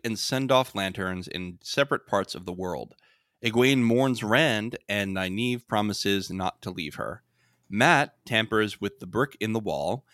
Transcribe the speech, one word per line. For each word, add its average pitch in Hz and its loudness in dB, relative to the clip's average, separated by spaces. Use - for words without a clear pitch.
and 113 -4
send 131 -2
off 127 4
lanterns 92 -4
in 90 -8
separate - 0
parts 98 0
of 90 -12
the 90 -6
world. 90 -8
Egwene 123 4
mourns 117 2
Rand, 113 2
and 101 -2
Nynaeve 110 -2
promises 101 0
not 92 -6
to 95 -6
leave 87 -8
her. - -8
Mat 139 4
tampers 110 0
with 101 -6
the 92 -12
brick 113 -2
in 110 -2
the 113 -2
wall, 90 -2